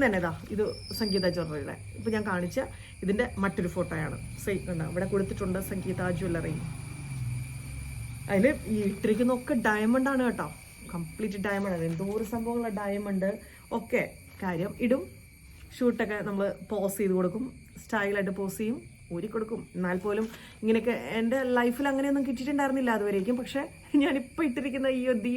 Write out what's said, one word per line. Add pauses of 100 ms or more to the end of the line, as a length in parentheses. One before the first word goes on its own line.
തന്നെ
ഇതാ, (220)
ഇത് (380)
സംഗീത (100)
ജ്വല്ലറിയുടെ, (220)
ഇപ്പം
ഞാൻ
കാണിച്ച (460)
ഇതിൻ്റെ (160)
മറ്റൊരു
ഫോട്ടോയാണ്. (280)
സെയിം
കണ്ടോ,
ഇവിടെ
കൊടുത്തിട്ടുണ്ട് (120)
സംഗീത (100)
ജ്വല്ലറി. (1800)
അതിൽ (280)
ഈ (140)
ഇട്ടിരിക്കുന്നതൊക്കെ (140)
ഡയമണ്ടാണ്
കേട്ടോ, (460)
കംപ്ലീറ്റ്
ഡയമണ്ടാണ്.
എന്തോ (140)
ഒരു
സംഭവമുള്ള (100)
ഡയമണ്ട് (480)
ഒക്കെ (420)
കാര്യം (120)
ഇടും, (720)
ഷൂട്ടൊക്കെ (100)
നമ്മൾ (240)
പോസ്
ചെയ്ത്
കൊടുക്കും, (400)
സ്റ്റൈലായിട്ട്
പോസ്
ചെയ്യും, (360)
ഊരി
കൊടുക്കും. (160)
എന്നാൽ
പോലും (360)
ഇങ്ങനെയൊക്കെ (240)
എൻ്റെ (200)
ലൈഫിൽ
അങ്ങനെയൊന്നും
കിട്ടിയിട്ടുണ്ടായിരുന്നില്ല
അതുവരേക്കും.
പക്ഷേ (400)
ഞാനിപ്പോൾ
ഇട്ടിരിക്കുന്ന (120)
ഈ (100)
ഒരു, (120)
ഈ